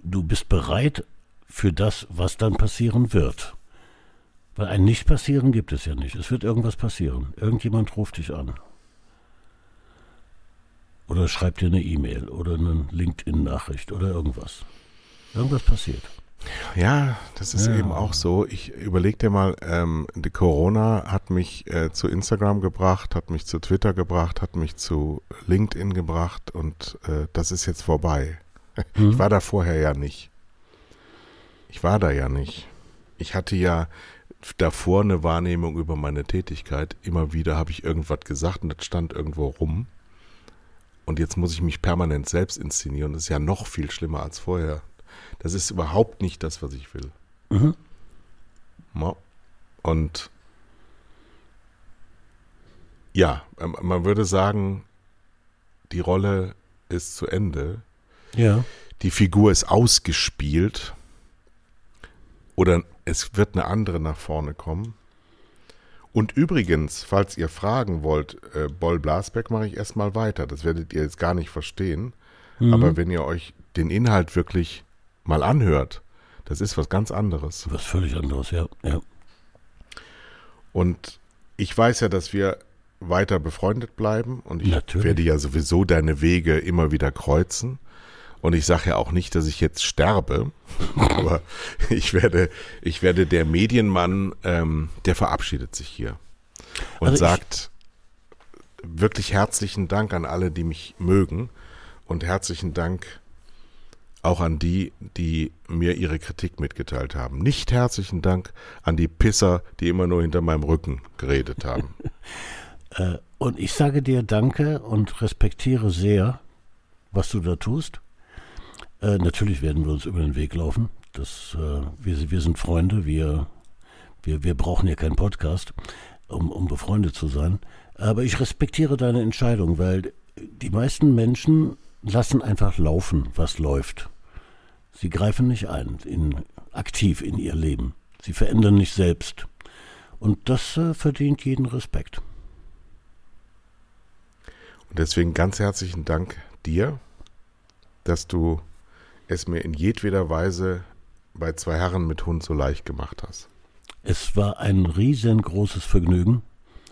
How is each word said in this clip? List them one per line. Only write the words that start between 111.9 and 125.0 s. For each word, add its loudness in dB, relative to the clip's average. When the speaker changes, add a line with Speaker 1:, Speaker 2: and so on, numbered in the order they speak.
Speaker 1:
<laughs> -14
Äh, -2
und -2
ich -4
sage 2
dir 2
Danke 2
und -2
respektiere 2
sehr, 4
was 0
du -2
da 0
tust. -4
Äh, 2
natürlich 2
werden 0
wir 0
uns -4
über -2
den 0
Weg -2
laufen. 0
Das, -10
äh, -2
wir, -2
wir 2
sind 2
Freunde, 2
wir, 0
wir, -2
wir 2
brauchen 2
hier 2
keinen 0